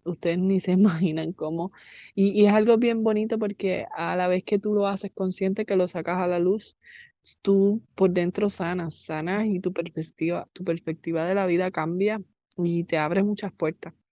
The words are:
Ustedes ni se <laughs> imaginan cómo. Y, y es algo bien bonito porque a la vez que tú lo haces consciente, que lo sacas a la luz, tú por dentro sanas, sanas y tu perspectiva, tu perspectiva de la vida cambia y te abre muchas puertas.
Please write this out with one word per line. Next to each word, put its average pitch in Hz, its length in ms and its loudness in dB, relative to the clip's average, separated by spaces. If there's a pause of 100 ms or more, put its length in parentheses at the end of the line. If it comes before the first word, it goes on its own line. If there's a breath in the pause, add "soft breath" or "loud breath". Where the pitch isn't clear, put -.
Ustedes 170 340 -2
ni 190 220 2
se 185 120 0
<laughs> - 0 -
imaginan 165 600 2
cómo. 165 400 -6 (420 loud breath)
Y, 196 160 4 (100)
y 208 60 8
es 202 60 6
algo 220 260 6
bien 233 260 2
bonito 220 340 0
porque 202 480 -4 (100)
a 170 200 -2
la 180 120 0
vez 180 160 0
que 208 140 0
tú 208 160 -2
lo 202 120 2
haces 196 280 -4
consciente, 190 520 -2
que 202 100 0
lo 180 120 2
sacas 175 300 -4
a 185 80 0
la 180 120 0
luz, 185 380 0 (640 loud breath)
tú 196 400 4 (120)
por 190 180 2
dentro 180 380 0
sanas, 170 440 -6
sanas 175 520 -4
y 190 140 -2
tu 185 120 -4
perspectiva, 165 800 -6
tu 185 120 -12
perspectiva 165 640 -4
de 190 80 0
la 196 120 0
vida 180 240 0
cambia 185 520 -2 (340)
y 170 280 0
te 165 140 0
abre 160 240 2
muchas 202 300 -2
puertas. - 420 -6 (180)